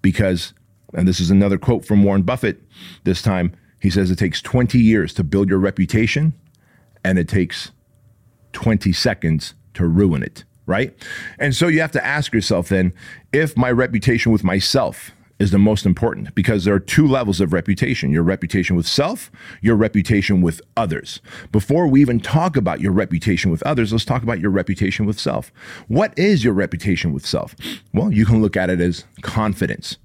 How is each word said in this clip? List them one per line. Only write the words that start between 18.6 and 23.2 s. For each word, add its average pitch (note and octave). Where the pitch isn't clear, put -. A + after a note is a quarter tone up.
with E2+
self, -
your A2+
reputation G#2
with E2
others. F#2+
Before D3
we C3+
even B2
talk D#3+
about F2+
your F#2+
reputation F#2+